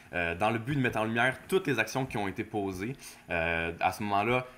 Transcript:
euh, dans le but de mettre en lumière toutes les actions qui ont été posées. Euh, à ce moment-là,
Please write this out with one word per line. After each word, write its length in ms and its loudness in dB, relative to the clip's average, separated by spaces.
euh, 220 0
dans 160 2
le 80 0
but 160 -4
de 60 2
mettre 180 2
en 60 2
lumière 420 2
toutes 220 2
les 100 2
actions 260 0
qui 120 -6
ont 100 0
été 160 -4
posées. 540 -4
Euh, 480 2
à 140 4
ce 100 -6
moment-là, 440 2